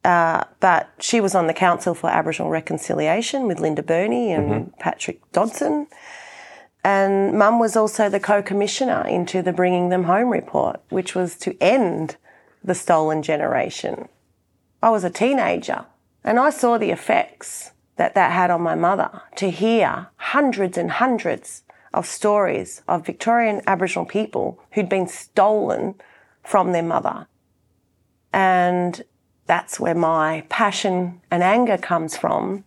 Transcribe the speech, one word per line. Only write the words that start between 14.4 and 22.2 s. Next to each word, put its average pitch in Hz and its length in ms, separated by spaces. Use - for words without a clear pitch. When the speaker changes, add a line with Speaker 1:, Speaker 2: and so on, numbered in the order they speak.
Speaker 1:
I 226 80
was 214 140
a 175 80
teenager 233 760
and 240 160
I 294 100
saw 240 280
the 220 140
effects - 800
that - 180
that 180 160
had 180 180
on 170 120
my 165 120
mother, 175 480
to 190 160
hear 190 640
hundreds 202 640
and 175 140
hundreds - 680
of 175 120
stories - 840